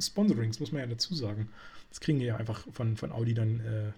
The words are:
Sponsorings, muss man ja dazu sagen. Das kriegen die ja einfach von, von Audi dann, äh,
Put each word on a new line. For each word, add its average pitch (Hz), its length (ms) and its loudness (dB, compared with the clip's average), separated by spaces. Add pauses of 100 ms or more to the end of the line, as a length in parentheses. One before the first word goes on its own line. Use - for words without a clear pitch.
Sponsorings, 117 600 2
muss 151 100 -2
man 151 100 -2
ja 127 60 -4
dazu 120 280 -2
sagen. 107 340 -2 (400)
Das - 100 -14
kriegen 151 200 4
die 123 60 0
ja 113 120 0
einfach 113 340 -4
von, 113 240 2
von - 160 -4
Audi 117 220 2
dann, 113 260 2
äh, 110 380 -2